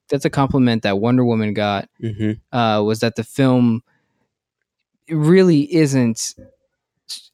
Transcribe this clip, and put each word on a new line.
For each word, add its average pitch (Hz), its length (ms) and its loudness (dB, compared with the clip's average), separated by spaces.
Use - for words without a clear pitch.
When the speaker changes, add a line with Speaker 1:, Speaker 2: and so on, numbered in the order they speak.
Speaker 1:
that's 139 160 -4
a - 60 -2
compliment 127 540 0
that 101 160 0
Wonder 123 240 0
Woman 110 280 -2
got, 101 360 -4
Speaker 2:
Mm-hmm. 107 540 -6
Speaker 1:
uh, 110 260 0
was 110 180 -2
that 117 160 -2
the 113 80 -6
film 123 580 0
really 160 640 4
isn't, 135 600 0